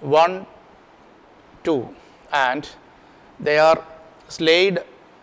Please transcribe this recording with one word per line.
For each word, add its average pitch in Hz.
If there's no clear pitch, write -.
one, 170
two, 143
and 139
they 151
are 160
slayed 170